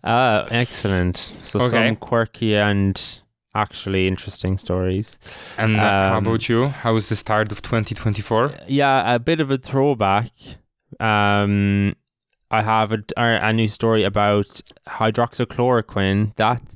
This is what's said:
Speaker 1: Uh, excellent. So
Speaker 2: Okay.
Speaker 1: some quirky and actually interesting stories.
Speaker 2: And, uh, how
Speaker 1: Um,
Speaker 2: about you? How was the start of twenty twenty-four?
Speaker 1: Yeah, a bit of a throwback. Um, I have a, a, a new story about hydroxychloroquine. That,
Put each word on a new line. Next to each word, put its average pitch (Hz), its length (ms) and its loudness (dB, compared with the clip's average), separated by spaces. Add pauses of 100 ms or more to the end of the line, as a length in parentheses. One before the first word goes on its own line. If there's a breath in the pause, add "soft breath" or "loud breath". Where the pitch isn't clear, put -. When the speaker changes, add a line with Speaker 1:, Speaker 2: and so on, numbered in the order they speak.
Speaker 1:
Uh, 117 480 2
excellent. 98 680 0
So - 440 -6
Speaker 2:
Okay. 117 260 2
Speaker 1:
some 113 80 0
quirky 113 600 -2
and 98 640 0 (360)
actually 95 520 -2
interesting 95 500 -4
stories. 92 600 -4 (400 loud breath)
Speaker 2:
And, 110 200 2
uh, 98 320 4
how 110 80 2
Speaker 1:
Um, 107 100 0
Speaker 2:
about 113 200 -2
you? 120 200 2
How 120 260 -2
was 110 160 -2
the 110 60 -2
start 107 360 0
of - 120 -10
twenty 113 320 -2
twenty-four? 110 560 -2 (160)
Speaker 1:
Yeah, 135 480 2
a - 20 0
bit 160 220 0
of 147 100 0
a 135 80 0
throwback. 120 720 0 (720)
Um, 101 960 2 (560)
I 110 100 2
have 110 320 2
a, 107 100 -4 (140)
a, 117 320 2
a 110 40 2
new 113 140 2
story 110 360 0
about 104 580 0 (260)
hydroxychloroquine. 110 1500 0
That, 113 260 0 (140)